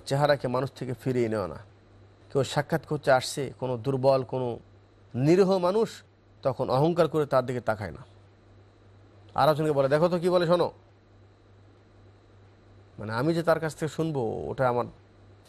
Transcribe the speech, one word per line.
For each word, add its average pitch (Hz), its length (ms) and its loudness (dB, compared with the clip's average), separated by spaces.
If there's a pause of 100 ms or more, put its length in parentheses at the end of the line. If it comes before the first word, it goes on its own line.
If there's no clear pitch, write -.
চেহারাকে 143 420 2
মানুষ 127 280 -2
থেকে 127 180 -8
ফিরিয়ে 123 360 -2
নেও 107 180 -2
না। 73 100 -12 (760)
কেউ 139 100 0
সাক্ষাৎ 147 420 -4
করতে 147 260 -2
আসছে, 127 480 0
কোনো 127 180 -4
দুর্বল, 135 460 2
কোনো 123 360 -4 (560)
নিরীহ 180 420 4
মানুষ, 190 460 0 (400)
তখন 127 260 -2
অহংকার 160 380 4
করে 147 180 -2
তার 131 200 2
দিকে 123 160 -4
তাকায় 104 300 -4
না। - 140 -16 (1300)
আর 139 140 4
একজনকে 156 220 2
বলে, 139 160 2
"দেখো 151 220 4
তো 175 100 -2
কি 175 100 -2
বলে, 175 180 2
শোনো।" 170 240 2 (2250)
মানে, 107 140 -8
আমি 139 200 0
যে 165 100 -2
তার 160 160 2
কাছ 156 160 -6
থেকে 151 200 -8
শুনবো, 120 520 -4
ওটা 123 220 0
আমার 120 160 -2 (640)